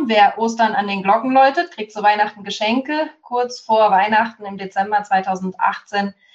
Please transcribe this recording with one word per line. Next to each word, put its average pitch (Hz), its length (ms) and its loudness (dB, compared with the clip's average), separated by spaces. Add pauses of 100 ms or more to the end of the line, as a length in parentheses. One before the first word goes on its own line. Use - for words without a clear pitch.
wer 208 340 4
Ostern 226 360 0
an 202 120 -2
den 196 160 -6
Glocken 233 300 0
läutet, 269 380 4
kriegt 214 200 -10
zu 208 120 -10
Weihnachten 208 420 0
Geschenke, 269 640 -4 (120)
kurz 247 380 -4
vor 220 320 2
Weihnachten 214 540 0
im 196 120 -10
Dezember 196 460 -4
zweitausendachtzehn 190 1080 -4 (220)